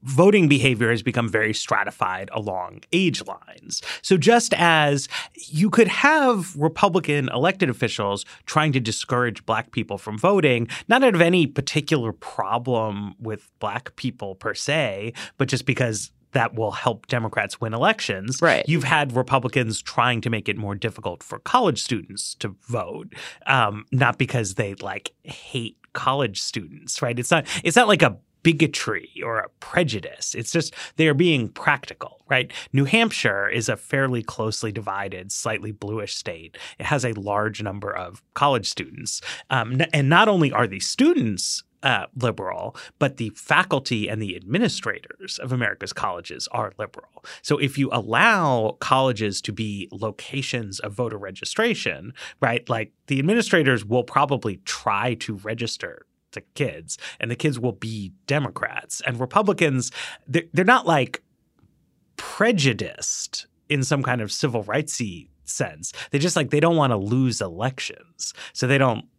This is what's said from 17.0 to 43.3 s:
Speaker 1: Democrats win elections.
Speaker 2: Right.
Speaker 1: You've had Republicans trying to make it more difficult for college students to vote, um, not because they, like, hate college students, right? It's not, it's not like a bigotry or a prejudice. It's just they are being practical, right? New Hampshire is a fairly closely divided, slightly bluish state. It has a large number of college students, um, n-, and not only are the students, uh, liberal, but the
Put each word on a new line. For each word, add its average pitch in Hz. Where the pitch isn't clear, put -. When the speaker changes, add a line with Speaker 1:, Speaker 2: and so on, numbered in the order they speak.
Speaker 1:
Democrats 110
win 117
elections. 120
Speaker 2:
Right. 156
Speaker 1:
You've 151
had 139
Republicans 127
trying 120
to 113
make 110
it 101
more 101
difficult 101
for -
college 202
students 101
to 101
vote, 107
um, 107
not 127
because 113
they, 101
like, -
hate -
college 131
students, -
right? 120
It's 120
not, 160
it's 165
not 226
like 196
a 120
bigotry 143
or 113
a -
prejudice. -
It's -
just 165
they 160
are 147
being 143
practical, -
right? 127
New 139
Hampshire 131
is 113
a 110
fairly 131
closely 110
divided, 98
slightly 107
bluish 107
state. 82
It -
has 131
a 113
large 104
number 98
of 90
college 131
students, -
um, 127
n-, 160
and 139
not 190
only 170
are 113
the 95
students, 254
uh, 113
liberal, 98
but 135
the 110